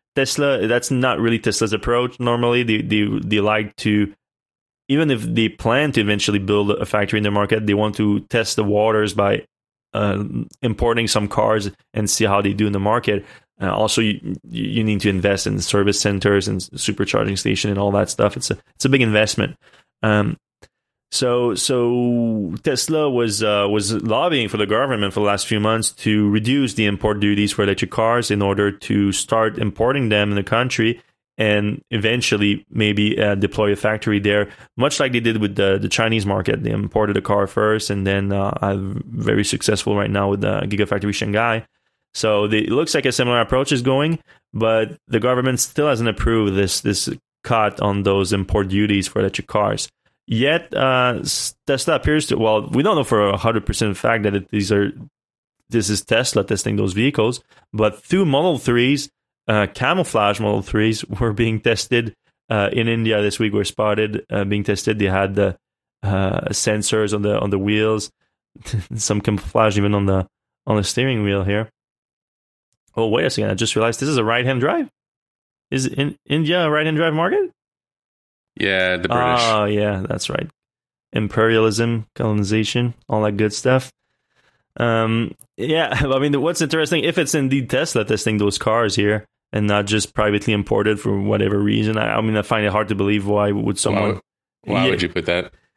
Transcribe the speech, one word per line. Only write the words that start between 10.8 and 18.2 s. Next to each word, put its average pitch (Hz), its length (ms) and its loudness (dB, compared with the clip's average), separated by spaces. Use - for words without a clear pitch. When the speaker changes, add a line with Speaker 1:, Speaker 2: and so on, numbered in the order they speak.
Speaker 1:
some 104 200 0
cars 110 420 0
and 107 160 -2
see - 160 2
how 101 160 4
they 101 120 2
do 104 120 2
in 101 80 0
the 98 60 0
market. 104 460 0
Uh, 95 100 -2
also, 107 300 0
you, 104 340 -2
you 110 340 -2
need 104 180 0
to 104 80 2
invest 95 360 2
in 104 160 -2
service 101 400 2
centers 101 460 2
and 101 160 -2
s-, - 60 -14
supercharging 104 680 -2
station 107 320 -2
and 101 80 -2
all 101 140 0
that 101 180 2
stuff. - 280 0